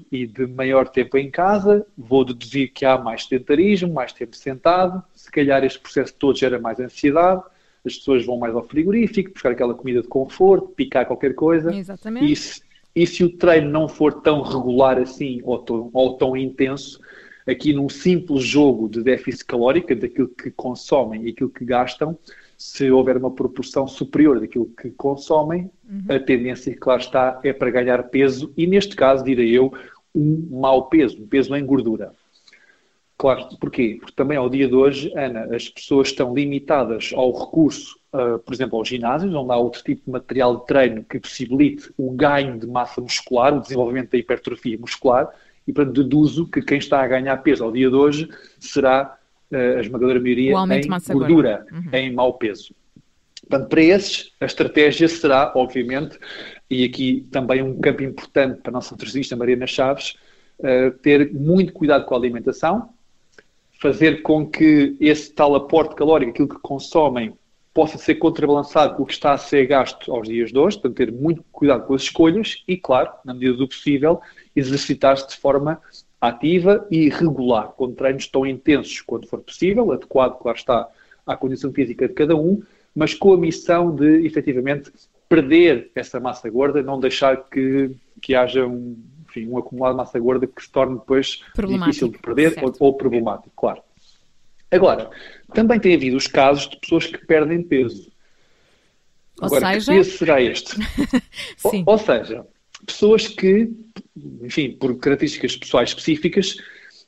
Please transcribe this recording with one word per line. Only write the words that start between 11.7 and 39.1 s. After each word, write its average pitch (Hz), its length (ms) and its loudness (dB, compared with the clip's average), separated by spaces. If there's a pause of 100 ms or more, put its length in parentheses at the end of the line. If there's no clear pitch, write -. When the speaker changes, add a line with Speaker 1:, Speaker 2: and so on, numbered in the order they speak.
Speaker 2:
Exatamente. 214 580 -4
Speaker 1:
E - 40 0
se, - 260 -14 (340)
e 170 100 4
se - 160 -2
o 175 80 4
treino 160 400 4
não 156 180 -2
for 151 340 0
tão 151 200 2
regular 127 560 2
assim 127 460 -6
ou 123 140 -4
tão, 117 340 -8
ou 131 240 0
tão 131 200 -2
intenso, 135 640 -6 (480)
aqui 143 280 0
num 139 160 -2
simples 151 520 0
jogo 127 460 2
de 113 140 -6
déficit 120 420 -2
calórico, 131 500 0
daquilo 123 340 -4
que - 220 -14
consomem 120 760 -4
e 117 40 -6
aquilo 127 200 -6
que - 140 -16
gastam, 127 520 -4 (400)
se - 340 -4
houver 127 280 4
uma 127 120 -4
proporção 135 560 -6
superior 143 540 2
daquilo 110 260 -4 (140)
que 123 100 -12
consomem, 151 800 -2 (160)
Speaker 2:
Uhum. 196 300 -6
Speaker 1:
a - 20 0
tendência, 127 640 -2
claro 127 220 0
está, 127 420 -2
é 139 80 0
para 123 180 -2
ganhar 123 340 0
peso 135 520 0
e, 165 100 0
neste 196 300 0
caso, 135 260 2
direi 123 300 0
eu, 131 180 4 (440)
um 156 340 0 (100)
mau 135 300 2
peso, 139 340 2
um 107 40 -18
peso 135 280 0
em 143 120 -4
gordura. 113 460 -2 (1080)
Claro, 131 280 0 (140)
porquê? 123 400 -4
Porque - 160 -20
também 139 220 -2
ao 123 100 -2
dia 139 180 0
de 123 80 0
hoje, 139 400 2
Ana, 117 400 -6
as 117 140 -8
pessoas 135 400 0
estão 127 260 -4
limitadas 139 800 -2
ao 127 240 0
recurso, - 600 -2 (140)
ah, 120 320 -2
por 127 100 -10
exemplo, 113 240 -4
aos 110 100 -6
ginásios, 127 460 -4